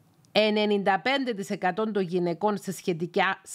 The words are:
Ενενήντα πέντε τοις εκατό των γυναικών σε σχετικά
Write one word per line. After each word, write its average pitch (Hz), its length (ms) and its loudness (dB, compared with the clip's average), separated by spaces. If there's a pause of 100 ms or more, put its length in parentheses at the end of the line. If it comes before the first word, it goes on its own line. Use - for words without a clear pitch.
(320)
Ενενήντα 208 680 2
πέντε 262 340 0
τοις 190 160 -8
εκατό 190 400 -2
των 202 120 0
γυναικών 175 560 0
σε - 140 -8
σχετικά 180 680 -2 (140)